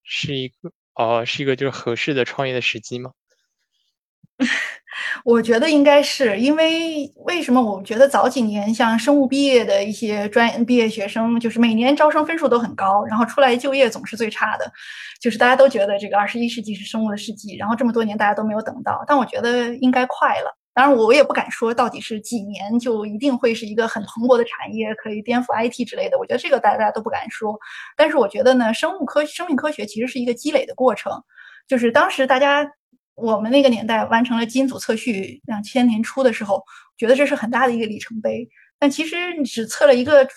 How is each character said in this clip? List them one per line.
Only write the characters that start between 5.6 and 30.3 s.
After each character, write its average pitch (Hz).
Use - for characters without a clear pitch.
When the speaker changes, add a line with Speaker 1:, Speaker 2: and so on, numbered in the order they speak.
Speaker 2:
应 294
该 285
是， 240
因 269
为 320
为 349
什 269
么 254
我 196
觉 208
得 269
早 254
几 254
年 208
像 226
生 285
物 269
毕 269
业 247
的 196
一 208
些 208
专-， 233
毕 247
业 226
学 220
生， 233
就 226
是 220
每 233
年 247
招 302
生 302
分 330
数 311
都 240
很 226
高， 196
然 214
后 233
出 233
来 247
就 269
业 269
总 180
是 -
最 220
差 214
的。 -
就 240
是 220
大 247
家 254
都 269
觉 226
得 202
这 202
个 196
二 202
十 233
一 240
世 233
纪 214
是 190
生 220
物 220
的 202
世 208
纪， -
然 202
后 226
这 233
么 240
多 226
年 208
大 214
家 208
都 214
没 214
有 214
等 -
到， -
但 294
我 247
觉 -
得 240
应 254
该 247
快 254
了。 -
当 262
然 277
我 220
也 285
不 254
敢 226
说 233
到 240
底 214
是 220
几 214
年 202
就 226
一 208
定 262
会 233
是 226
一 208
个 226
很 220
蓬 226
勃 247
的 233
产 -
业， 220
可 214
以 214
颠 233
覆 247
I 226
T 233
之 -
类 -
的， 539
我 480
觉 466
得 247
这 339
个 269
大 214
家 214
都 214
不 -
敢 -
说。 214
但 302
是 311
我 233
觉 208
得 247
呢， 233
生 339
物 320
科-， 285
生 339
命 339
科 302
学 214
其 214
实 247
是 254
一 240
个 240